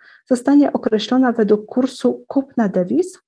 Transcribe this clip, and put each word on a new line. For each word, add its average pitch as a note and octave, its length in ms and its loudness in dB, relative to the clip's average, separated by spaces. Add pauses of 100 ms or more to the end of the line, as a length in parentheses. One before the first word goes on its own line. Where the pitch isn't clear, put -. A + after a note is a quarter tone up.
(280)
zostanie C#4 440 2
określona A#3+ 600 0
według G#3+ 340 0
kursu B3+ 600 -2
kupna B3 400 -2
dewiz G3+ 600 -2